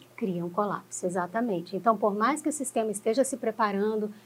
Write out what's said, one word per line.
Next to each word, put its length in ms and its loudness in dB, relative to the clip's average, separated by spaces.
Cria 260 -2
um 60 -4
colapso, 560 -4
exatamente. 720 -2
Então, 220 4
por 160 2
mais 260 2
que 80 -2
o 40 0
sistema 380 -2
esteja 340 2
se 120 -2
preparando, 760 0